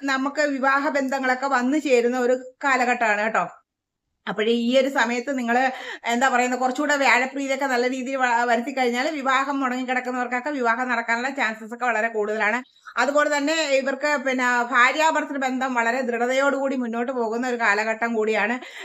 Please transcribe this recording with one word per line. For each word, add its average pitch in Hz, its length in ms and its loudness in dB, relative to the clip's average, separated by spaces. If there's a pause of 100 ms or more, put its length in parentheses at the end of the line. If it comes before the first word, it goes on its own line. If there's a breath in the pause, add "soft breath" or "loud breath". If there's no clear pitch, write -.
നമുക്ക് 277 360 -2
വിവാഹ 277 480 2
ബന്ധങ്ങളൊക്കെ 262 580 0
വന്നു 262 320 2
ചേരുന്ന 254 400 2
ഒരു 247 180 2 (280)
കാലഘട്ടമാണ് 240 580 2
കേട്ടോ. 214 260 0 (800)
അപ്പോഴേ 214 240 0
ഈ 240 260 2
ഒരു 262 100 4
സമയത്ത് 247 500 -2
നിങ്ങള് 247 340 2 (320 loud breath)
എന്താ 240 240 2
പറയുന്നത്, 247 320 2
കുറച്ചുകൂടെ 277 360 0
വ്യാഴപ്രീതിയൊക്കെ 269 680 2
നല്ല 254 240 0
രീതിയിൽ 262 260 -6
വ-, 240 280 2
വരുത്തി 240 280 0
കഴിഞ്ഞാൽ 254 380 0
വിവാഹം 269 500 0
മുടങ്ങിക്കിടക്കുന്നവർക്കൊക്കെ 247 920 -2
വിവാഹം 247 380 0
നടക്കാനുള്ള 233 400 -2
ചാൻസസ് 226 460 -4
ഒക്കെ 240 120 -4
വളരെ 226 220 0
കൂടുതലാണ്. 214 540 0 (340 loud breath)
അതുപോലെ 294 400 2
തന്നെ 285 160 0
ഇവർക്ക് 277 760 0
പിന്നെ 254 180 0 (180)
ഭാര്യാഭർത്തൃ 285 760 2
ബന്ധം 262 360 -2
വളരെ 233 260 0
ദൃഢതയോടുകൂടി 269 760 0
മുന്നോട്ട് 240 360 -4
പോകുന്ന 240 360 -2
ഒരു 240 80 -2
കാലഘട്ടം 220 580 0
കൂടിയാണ്. 220 400 0 (300 loud breath)